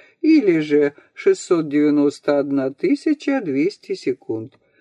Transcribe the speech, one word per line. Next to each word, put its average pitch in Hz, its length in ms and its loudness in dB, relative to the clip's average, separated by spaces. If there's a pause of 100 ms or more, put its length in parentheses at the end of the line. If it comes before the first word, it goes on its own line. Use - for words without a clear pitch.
(200)
или 240 420 4
же 147 340 0 (180)
шестьсот 175 560 0
девяносто 147 680 0
одна 139 320 -2
тысяча 285 680 -2
двести 156 540 -4
секунд. - 640 -8 (240)